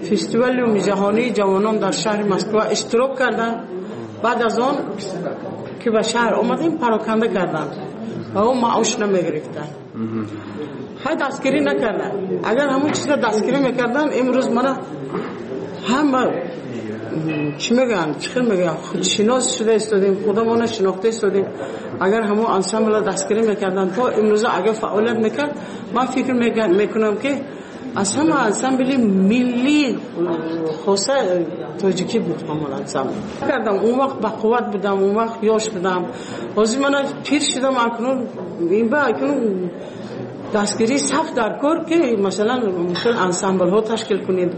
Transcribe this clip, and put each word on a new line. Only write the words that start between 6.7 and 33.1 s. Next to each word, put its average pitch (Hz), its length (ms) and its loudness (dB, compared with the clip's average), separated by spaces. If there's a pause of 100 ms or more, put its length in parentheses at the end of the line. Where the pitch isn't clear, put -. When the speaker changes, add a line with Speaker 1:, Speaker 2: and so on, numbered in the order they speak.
Speaker 1:
پراکنده 220 500 0
کردم 160 400 -2 (640)
و 190 40 0
اون 240 220 2
معاش 214 380 0
نمی‌گرفتن. 160 680 -2 (260)
Speaker 2:
مهم. 110 320 -4 (800)
Speaker 1:
های 294 120 0
دستگیری 269 440 0
نکردن. 196 840 -2
اگر 254 240 2
همون 277 240 2
چیز - 160 -2
را 285 80 4
دستگیری 220 420 2
می‌کردن 262 540 2
امروز 247 380 2
من 247 260 2 (1120)
هم، 254 420 2 (1300)
چی - 160 0
می‌گن؟ 202 440 2
چی - 100 -8
خیلی 247 220 0
می‌گن؟ 175 240 2
خودشناس 220 840 0
شده 226 160 4
استادیم، 196 400 2 (100)
خودمان 226 420 2
شناخته 190 420 0
استادیم. 196 380 2 (540)
اگر 202 220 2
همون 208 240 2
انسامبل 214 460 2
را 214 80 4
دستگیری 202 480 2
می‌کردن 190 420 2
تا 247 180 2
امروز 214 360 4
اگر 214 280 2
فعالیت 220 440 0
می‌کرد، 269 420 0 (360)
من 254 120 2
فکر 254 260 0
می‌کن-، 220 440 4
می‌کنم 208 400 2
که 269 240 -2 (560)
از 196 200 0
همه 294 280 4
انسامبل 262 560 2
ملی 240 1000 4 (880)
خاصه 196 600 2 (320)
تاجیکی 185 400 0
بود 165 240 -2
همون 151 300 -4
انسامبل. 139 400 -4 (280)